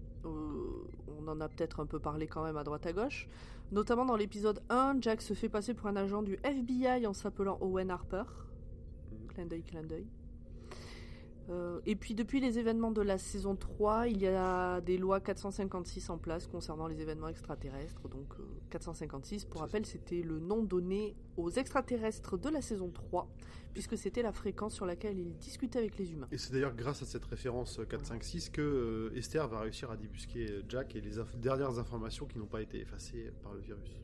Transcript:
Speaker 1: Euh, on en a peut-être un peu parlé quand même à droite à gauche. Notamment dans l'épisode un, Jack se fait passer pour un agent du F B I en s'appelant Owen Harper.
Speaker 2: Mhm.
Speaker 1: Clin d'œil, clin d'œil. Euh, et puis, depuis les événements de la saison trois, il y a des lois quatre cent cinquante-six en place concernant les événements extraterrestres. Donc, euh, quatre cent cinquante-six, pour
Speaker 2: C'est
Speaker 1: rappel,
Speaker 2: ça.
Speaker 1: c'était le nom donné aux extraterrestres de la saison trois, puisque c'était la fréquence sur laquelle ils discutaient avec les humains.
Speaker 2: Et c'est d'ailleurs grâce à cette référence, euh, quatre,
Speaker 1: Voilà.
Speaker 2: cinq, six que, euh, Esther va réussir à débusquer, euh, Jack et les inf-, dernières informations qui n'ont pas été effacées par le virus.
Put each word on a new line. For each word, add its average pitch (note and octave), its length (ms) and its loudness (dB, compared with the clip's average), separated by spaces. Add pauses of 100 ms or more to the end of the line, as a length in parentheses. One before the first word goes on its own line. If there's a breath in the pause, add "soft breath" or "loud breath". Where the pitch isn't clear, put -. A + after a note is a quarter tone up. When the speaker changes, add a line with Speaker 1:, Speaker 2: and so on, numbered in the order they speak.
(240)
Speaker 1:
Euh, E3 60 -4 (920)
on D#3 80 -6
en D#3 140 -2
a D3+ 80 -2
peut-être D#3+ 320 0
un D3+ 40 0
peu D3+ 140 -2
parlé D3+ 280 -2
quand D#3 180 -2
même D#3 100 0
à D3 80 -2
droite D3 220 -2
à E3+ 80 0
gauche. A3+ 340 0 (460 loud breath)
Notamment A#3 320 6
dans B3 100 6
l'épisode G#3 540 4
un, C4 320 8
Jack A3 200 4
se - 120 0
fait A3 160 2
passer G#3+ 240 2
pour G#3+ 140 -4
un G3+ 100 2
agent G3 260 4
du G3 140 2
F C4+ 260 2
B A#3+ 80 0
I B3+ 360 6
en G3+ 60 2
s'appelant G3 460 0
Owen F#3 320 2
Harper. F#3 320 0 (880)
Speaker 2:
Mhm. A2 160 -8
Speaker 1:
Clin F3 200 -6
d'œil, E3 160 -4
clin D#3+ 200 -6
d'œil. D#3+ 240 -4 (1400 loud breath)
Euh, F3 380 -2
et G#3+ 80 4
puis, - 180 -4
depuis A#3 260 2
les A#3+ 200 4
événements A3+ 320 4
de G#3+ 100 4
la G3 160 6
saison G3 380 0
trois, G#3+ 520 4
il G#3+ 140 4
y F#3+ 60 6
a F#3 540 4
des F3+ 160 4
lois F#3+ 220 6
quatre F#3+ 200 0
cent G3+ 120 -2
cinquante-six F#3+ 600 -2
en E3 80 -2
place E3+ 260 -2
concernant D#3+ 400 -4
les D#3 160 -2
événements D#3 260 -2
extraterrestres. C#3+ 800 -6
Donc, C#3 320 -8
euh, C3+ 40 -8 (260)
quatre - 140 -4
cent E3 100 -4
cinquante-six, D3 520 -4
pour D#3+ 160 -6
Speaker 2:
C'est D3+ 40 -2
Speaker 1:
rappel, G#3+ 200 0
Speaker 2:
ça. - 80 -8
Speaker 1:
c'était F3 280 -2
le E3 180 0
nom G#3 240 2
donné F#3+ 520 2 (220)
aux E3+ 120 2
extraterrestres A3+ 880 2
de G#3+ 120 0
la D#4 120 2
saison F#3 300 -2
trois, - 360 -2 (460 loud breath)
puisque G#3+ 240 -2
c'était G#3 240 2
la A3 100 4
fréquence G#3 440 -2
sur G3 100 -2
laquelle F#3+ 320 0
ils E3+ 220 -2
discutaient - 400 -2
avec A3+ 180 2
les F3+ 140 -2
humains. - 200 -6
Speaker 2:
Et C3 60 -2
c'est B2+ 160 -4
d'ailleurs C3 220 4
grâce B2 260 -2
à B2+ 60 -6
cette - 180 -4
référence, A#2+ 540 -2
euh, A2 60 -2
quatre, A2 160 -2
Speaker 1:
Voilà. - 180 -4
Speaker 2:
cinq, - 40 -6
six - 280 -4
que, D3+ 100 0
euh, A2+ 560 2
Esther C#3 300 0
va G#2+ 140 -2
réussir A2 280 -4
à A2 80 -4
débusquer, G#2+ 540 -4
euh, G2+ 180 -2
Jack B2+ 260 -2
et G#2+ 60 -4
les G#2+ 160 -4
inf-, A#2 200 -4
dernières C3 420 4
informations A2+ 480 -2
qui B2 100 -6
n'ont G#2+ 80 -4
pas A2 160 -4
été G#2+ 180 -4
effacées A2+ 520 -8 (100)
par G2+ 120 -8
le G2+ 80 -8
virus. G2+ 280 -8 (140)